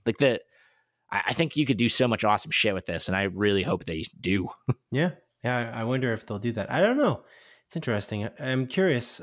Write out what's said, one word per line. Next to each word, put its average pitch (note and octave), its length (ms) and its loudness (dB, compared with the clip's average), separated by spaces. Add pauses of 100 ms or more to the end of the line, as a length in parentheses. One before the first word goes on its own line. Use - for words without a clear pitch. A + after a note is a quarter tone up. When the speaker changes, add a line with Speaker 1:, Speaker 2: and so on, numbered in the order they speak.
Speaker 1:
Like, A2+ 100 2
the, B2+ 240 4 (720)
I, G2+ 160 -2
I A2+ 80 0
think D#3+ 220 0
you D3 100 2
could B2 100 2
do A#2 140 2
so B2+ 180 2
much A2+ 160 0
awesome G#2 260 2
shit G#2 220 2
with F#2 140 -4
this, E2+ 200 -4
and F#2 100 0
I G2 80 2
really G2 380 2
hope F2+ 220 -2
they D#2+ 200 -6 (140)
do. F#2 300 0 (180)
<laughs> - 240 -4
Speaker 2:
Yeah. D#3 200 0 (340)
Yeah, A#2+ 300 -2
I, A#2 80 -6
I - 20 -2
wonder B2+ 300 0
if G#2+ 100 -6
they'll G#2 140 -6
do A#2 140 -2
that. G#2 200 -6
I C#3 80 2
don't A3+ 160 2
know. A#3+ 260 0 (440)
It's - 100 -10
interesting. G#2+ 480 -2
I, A2 60 -6 (100)
I'm C3 260 -2
curious. C3+ 560 0